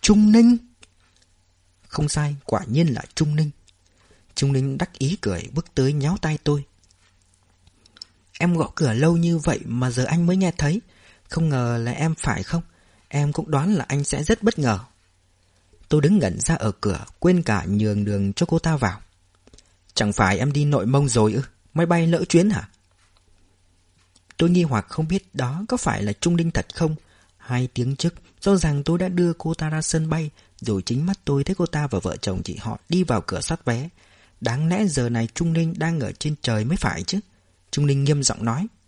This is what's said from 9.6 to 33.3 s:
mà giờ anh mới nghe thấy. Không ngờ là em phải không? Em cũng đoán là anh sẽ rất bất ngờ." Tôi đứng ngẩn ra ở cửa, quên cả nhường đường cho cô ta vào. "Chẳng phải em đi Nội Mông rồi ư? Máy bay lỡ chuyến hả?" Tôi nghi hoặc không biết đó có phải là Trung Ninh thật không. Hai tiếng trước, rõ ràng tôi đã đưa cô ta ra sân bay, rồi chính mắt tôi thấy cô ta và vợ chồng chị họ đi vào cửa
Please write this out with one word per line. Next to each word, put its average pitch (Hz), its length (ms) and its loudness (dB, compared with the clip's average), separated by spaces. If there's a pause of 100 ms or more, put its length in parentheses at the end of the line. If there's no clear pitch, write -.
mà 123 260 -2
giờ 127 140 -2
anh 170 200 0
mới 185 120 2
nghe 185 200 2
thấy. 156 240 0 (480)
Không 160 200 0
ngờ 120 340 0
là 120 80 -4
em 160 240 -2
phải - 280 -4
không? 170 200 -4 (440)
Em 143 260 -2
cũng 156 180 -4
đoán 151 220 2
là 156 140 0
anh 143 160 -2
sẽ 143 200 -4
rất 214 200 0
bất - 160 0
ngờ." 117 200 0 (1080)
Tôi 151 120 2
đứng 180 180 4
ngẩn 95 200 -2
ra 165 160 0
ở 107 160 -2
cửa, - 340 -4 (140)
quên 180 240 4
cả 104 240 -2
nhường 104 380 0
đường 98 280 -2
cho - 120 0
cô 165 140 0
ta 160 180 0
vào. 107 240 -2 (920)
"Chẳng 104 200 0
phải 98 260 2
em 123 140 0
đi 147 120 2
Nội 135 200 2
Mông 139 240 2
rồi 110 240 4
ư? 131 80 0 (320)
Máy 170 120 2
bay 170 220 2
lỡ 170 220 2
chuyến 175 200 6
hả?" 175 200 -2 (1700)
Tôi 170 120 4
nghi 180 140 4
hoặc 123 260 0
không 160 180 -4
biết 180 280 -4
đó 131 320 -4
có 254 100 -2
phải 104 260 -2
là 104 100 -2
Trung 175 220 0
Ninh 170 160 0
thật - 240 -6
không. 156 200 -2 (420)
Hai 123 360 -2
tiếng 123 220 -2
trước, - 180 -2 (280)
rõ 196 140 4
ràng 147 280 0
tôi 170 140 0
đã 185 120 -2
đưa 175 240 2
cô 160 200 -4
ta 156 160 -4
ra 156 120 -4
sân 160 280 -2
bay, 156 200 -4 (320)
rồi 101 240 -2
chính 135 200 -2
mắt 190 200 -2
tôi 143 180 0
thấy 190 120 -2
cô 175 100 -2
ta 147 220 -4
và 107 160 -2
vợ - 140 -4
chồng 92 260 -4
chị - 120 -8
họ 110 240 -10 (100)
đi 180 140 2
vào 113 180 0
cửa - 200 -6